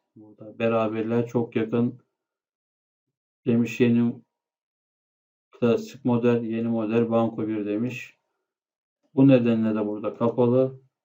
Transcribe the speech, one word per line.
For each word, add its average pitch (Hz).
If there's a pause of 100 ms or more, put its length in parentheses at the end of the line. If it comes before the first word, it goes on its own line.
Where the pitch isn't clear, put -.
(160)
burada 107
beraberler 113
çok 117
yakın. 120 (1500)
Demiş 117
yeni 120 (1300)
klasik -
model, 120
yeni 113
model 113
Banko 113
bir 107
demiş. 113 (960)
Bu 139
nedenle 113
de 107
burada 104
kapalı. 123 (240)